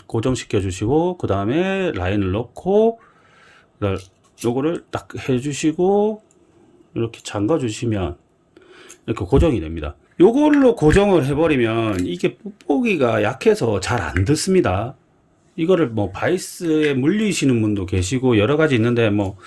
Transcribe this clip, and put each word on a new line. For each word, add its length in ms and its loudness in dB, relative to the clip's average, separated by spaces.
고정시켜주시고 1120 -2
그 80 -6
다음에 680 -2
라인을 380 -2
넣고 680 0
그다음 220 -2
요거를 460 -2
딱 180 -10
해주시고 920 0
이렇게 280 -6
잠가주시면 960 -2
이렇게 180 -6
고정이 360 2
됩니다. 340 -8
요걸로 540 6
고정을 520 4
해버리면 760 0
이게 320 -4
뽁뽁이가 560 0
약해서 560 0
잘 220 -4
안 240 -2
듣습니다. 720 0
이거를 340 2
뭐 220 -2
바이스에 840 -2
물리시는 680 0
분도 240 -2
계시고 520 0
여러 180 2
가지 180 2
있는데 360 2
뭐 260 -2